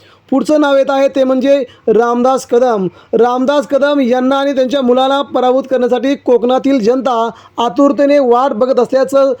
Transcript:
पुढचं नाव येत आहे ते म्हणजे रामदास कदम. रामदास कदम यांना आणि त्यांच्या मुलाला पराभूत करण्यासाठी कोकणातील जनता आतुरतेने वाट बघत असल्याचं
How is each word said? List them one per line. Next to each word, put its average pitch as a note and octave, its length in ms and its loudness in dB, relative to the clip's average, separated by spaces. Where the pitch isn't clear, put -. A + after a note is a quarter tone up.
पुढचं D4 320 0
नाव C#4 160 2
येत C4+ 120 2
आहे C#4 180 0
ते C4+ 160 0
म्हणजे C4 400 0
रामदास A#3+ 580 0
कदम. A#3+ 420 0
रामदास B3+ 540 0
कदम C#4+ 320 0
यांना B3+ 360 0
आणि C#4 200 -2
त्यांच्या C4 260 -2
मुलाला C4 400 0
पराभूत B3+ 500 0
करण्यासाठी B3 440 0
कोकणातील B3+ 640 0
जनता A#3 500 -2
आतुरतेने C#4 600 0
वाट B3+ 340 2
बघत B3+ 260 -2
असल्याचं C4+ 600 0